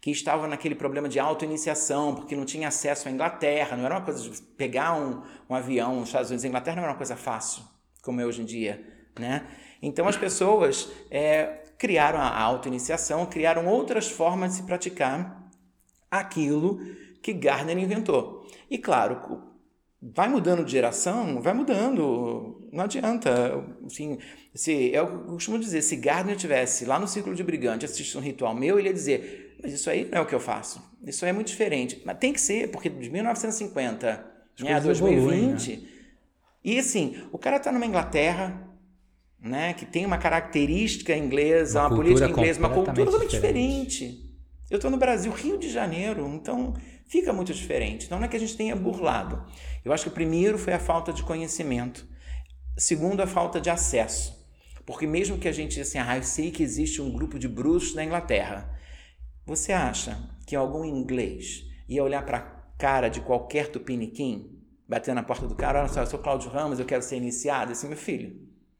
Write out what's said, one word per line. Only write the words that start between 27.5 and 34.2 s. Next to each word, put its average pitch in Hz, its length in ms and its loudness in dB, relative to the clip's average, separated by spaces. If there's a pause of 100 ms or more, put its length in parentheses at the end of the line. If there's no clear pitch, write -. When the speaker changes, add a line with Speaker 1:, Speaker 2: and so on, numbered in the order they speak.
Speaker 1:
assistindo 143 360 -8
um - 20 -6
ritual 131 300 -2
meu, 151 240 2
ele 196 120 4
ia 190 40 2
dizer, 139 520 -2 (160)
mas 143 120 -8
isso 143 160 -4
aí - 220 0
não 170 80 2
é - 20 4
o 151 40 2
que 143 100 -2
eu 123 40 2
faço. 107 420 -6 (240)
Isso - 200 -6
aí 175 40 2
é 185 40 2
muito 214 140 -2
diferente. 143 580 -2
Mas 185 120 -6
tem 262 160 2
que - 80 0
ser, 220 300 2
porque - 180 -4
de 131 200 -10
mil 180 140 -2
novecentos 226 320 -2
e - 40 -4
cinquenta, 123 680 -2 (320)